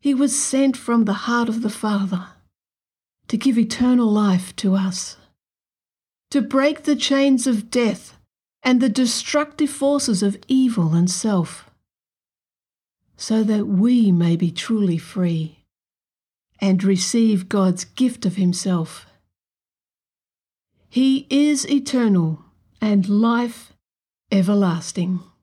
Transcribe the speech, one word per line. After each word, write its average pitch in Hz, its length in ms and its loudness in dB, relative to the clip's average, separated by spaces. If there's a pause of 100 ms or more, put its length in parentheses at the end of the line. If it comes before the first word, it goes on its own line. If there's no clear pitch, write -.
He 285 120 0
was 269 240 0
sent 269 380 0
from 233 300 0
the 208 200 -4
heart 233 220 -2
of 226 140 -4
the 226 80 -2
Father. 196 600 -4 (1000)
To 233 60 -2
give 254 200 0
eternal 240 540 2
life 202 460 0
to 190 180 0
us, 190 400 -4 (1160)
to 277 100 0
break 277 420 0
the 294 140 0
chains 269 500 2
of 220 240 -2
death 226 460 -2 (440)
and 254 200 2
the 262 80 2
destructive 285 800 -2
forces 277 520 0
of 202 160 -2 (120)
evil 226 440 2
and 175 160 2
self, 185 600 -4 (1400)
so 220 260 -2
that 208 260 0
we 220 440 4
may 170 240 4
be 170 160 -2
truly 196 460 -2
free 165 680 -6 (960)
and 190 240 2
receive 196 640 0
God's 185 380 0
gift - 400 -4
of 180 100 -2
himself. 180 680 -2 (1800)
He 269 400 0
is 294 400 2
eternal 226 720 0 (380)
and 208 260 2
life 233 640 0 (580)
everlasting. 185 920 0 (220)